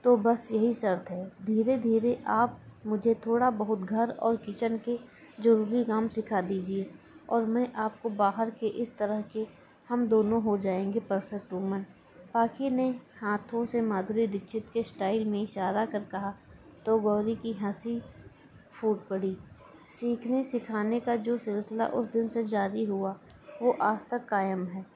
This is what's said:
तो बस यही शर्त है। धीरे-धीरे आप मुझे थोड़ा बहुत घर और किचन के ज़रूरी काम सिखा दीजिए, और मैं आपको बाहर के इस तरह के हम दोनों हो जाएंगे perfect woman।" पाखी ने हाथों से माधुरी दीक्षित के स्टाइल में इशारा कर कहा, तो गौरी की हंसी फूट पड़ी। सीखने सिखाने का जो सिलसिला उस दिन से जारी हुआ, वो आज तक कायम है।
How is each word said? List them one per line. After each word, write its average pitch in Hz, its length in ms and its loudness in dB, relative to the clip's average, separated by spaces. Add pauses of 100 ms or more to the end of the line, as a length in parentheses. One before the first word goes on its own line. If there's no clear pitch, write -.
तो 247 120 8
बस 226 360 2
यही 226 220 4
शर्त 185 360 0
है। 180 220 -8 (120)
धीरे-धीरे 226 800 2
आप 226 340 2 (260)
मुझे 214 280 2
थोड़ा 233 360 2
बहुत 214 280 -2
घर 214 320 0
और 226 260 0
किचन 226 420 -4
के 233 200 -4 (420)
ज़रूरी 220 440 4
काम 220 240 0
सिखा 214 320 0
दीजिए, 190 500 -4 (400)
और 233 140 2
मैं 240 280 0
आपको 220 380 -4
बाहर 208 400 2
के 226 160 -6
इस 226 320 -4
तरह 214 220 0
के 220 260 -6 (420)
हम 240 180 0
दोनों 220 360 4
हो 214 140 2
जाएंगे 196 440 0
perfect 196 520 -4
woman।" 196 320 -2 (500)
पाखी 233 360 0
ने 254 200 2 (300)
हाथों 214 460 -2
से 233 140 -2
माधुरी 214 460 0
दीक्षित 202 460 -6
के 233 100 0
स्टाइल 214 420 -2
में 208 180 0
इशारा 202 440 -2
कर 214 140 -4
कहा, 196 340 -6 (520)
तो 220 120 4
गौरी 214 380 2
की 226 160 -6
हंसी 214 500 -4 (800)
फूट 214 280 0
पड़ी। 190 280 -2 (640)
सीखने 240 440 0
सिखाने 226 560 -2
का 240 160 0
जो 226 220 0
सिलसिला 220 480 -2
उस 220 260 -2
दिन 226 160 0
से 233 160 -2
जारी 208 400 0
हुआ, 196 340 -2 (440)
वो 247 100 4
आज 214 280 2 (100)
तक 240 140 -4
कायम 190 420 -2
है। 185 280 -10